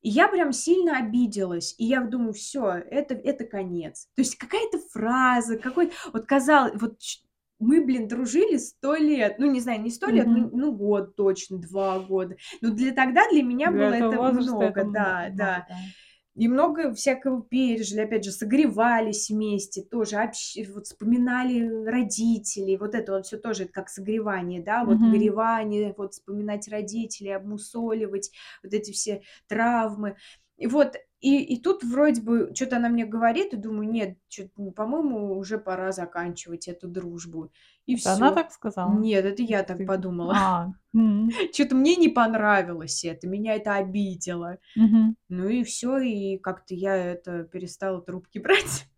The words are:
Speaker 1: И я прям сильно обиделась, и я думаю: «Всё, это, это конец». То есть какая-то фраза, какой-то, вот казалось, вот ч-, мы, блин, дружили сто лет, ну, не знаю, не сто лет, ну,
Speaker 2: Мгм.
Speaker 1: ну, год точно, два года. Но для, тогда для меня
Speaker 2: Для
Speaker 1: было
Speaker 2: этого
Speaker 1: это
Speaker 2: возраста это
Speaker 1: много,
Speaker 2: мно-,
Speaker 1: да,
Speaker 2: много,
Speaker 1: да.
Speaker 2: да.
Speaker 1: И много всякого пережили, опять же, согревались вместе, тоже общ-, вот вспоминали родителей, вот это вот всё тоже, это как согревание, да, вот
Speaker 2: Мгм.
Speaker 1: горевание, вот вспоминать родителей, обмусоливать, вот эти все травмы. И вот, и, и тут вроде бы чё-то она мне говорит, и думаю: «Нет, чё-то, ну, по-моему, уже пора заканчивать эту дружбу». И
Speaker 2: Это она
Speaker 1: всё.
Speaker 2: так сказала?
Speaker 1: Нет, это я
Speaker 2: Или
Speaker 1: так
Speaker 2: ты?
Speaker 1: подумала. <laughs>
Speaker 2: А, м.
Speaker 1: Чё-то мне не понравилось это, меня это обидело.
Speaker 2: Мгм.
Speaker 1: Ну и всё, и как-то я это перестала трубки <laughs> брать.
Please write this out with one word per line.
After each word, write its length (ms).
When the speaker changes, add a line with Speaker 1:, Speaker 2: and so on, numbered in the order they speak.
Speaker 1:
И 60
я 180
прям 260
сильно 460
обиделась, 760
и 80
я 160
думаю: 320
«Всё, 360
это, 460
это 300
конец». 720
То 60
есть 160
какая-то 400
фраза, 680
какой-то, 360
вот 140
казалось, 520
вот 200
ч-, 220
мы, 240
блин, 240
дружили 500
сто 380
лет, 440
ну, 100
не 120
знаю, 200
не 80
сто 200
лет, 220
ну, 80
Speaker 2:
Мгм. 120
Speaker 1:
ну, 220
год 420
точно, 420
два 420
года. 360
Но 100
для, 220
тогда 380
для 120
меня 280
Speaker 2:
Для 0
Speaker 1:
было 220
Speaker 2:
этого 220
Speaker 1:
это 20
Speaker 2:
возраста 480
это 160
Speaker 1:
много, 40
Speaker 2:
мно-, 300
Speaker 1:
да, 140
Speaker 2:
много, 60
Speaker 1:
да. 320
Speaker 2:
да. 280
Speaker 1:
И 140
много 440
всякого 500
пережили, 580
опять 240
же, 60
согревались 1000
вместе, 540
тоже 340
общ-, 400
вот 140
вспоминали 800
родителей, 920
вот 180
это 180
вот 140
всё 120
тоже, 260
это 80
как 160
согревание, 760
да, 220
вот 140
Speaker 2:
Мгм. 60
Speaker 1:
горевание, 920
вот 160
вспоминать 560
родителей, 680
обмусоливать, 960
вот 100
эти 180
все 320
травмы. 680
И 100
вот, 280
и, 220
и 180
тут 220
вроде 380
бы 340
чё-то 220
она 120
мне 160
говорит, 480
и 40
думаю: 340
«Нет, 260
чё-то, 280
ну, 140
по-моему, 680
уже 220
пора 340
заканчивать 760
эту 200
дружбу». 640
И 160
Speaker 2:
Это 100
она 180
Speaker 1:
всё. 20
Speaker 2:
так 180
сказала? 540
Speaker 1:
Нет, 200
это 180
я 200
Speaker 2:
Или 20
Speaker 1:
так 200
Speaker 2:
ты? 0
Speaker 1:
подумала. 500
<laughs> 20
Speaker 2:
А, 360
м. 440
Speaker 1:
Чё-то 220
мне 220
не 120
понравилось 960
это, 220
меня 280
это 200
обидело. 840
Speaker 2:
Мгм. 400
Speaker 1:
Ну 200
и 160
всё, 340
и 400
как-то 360
я 220
это 480
перестала 560
трубки 380
<laughs> 0
брать. 480